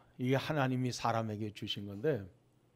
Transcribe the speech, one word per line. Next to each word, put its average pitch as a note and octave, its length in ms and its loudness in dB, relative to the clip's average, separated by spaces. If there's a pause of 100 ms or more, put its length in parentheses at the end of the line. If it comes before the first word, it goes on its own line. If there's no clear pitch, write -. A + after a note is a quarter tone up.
(180)
이게 B2+ 180 2
하나님이 B2+ 560 2
사람에게 A2 640 0
주신 G#2 320 -6
건데 G#2 400 0 (500)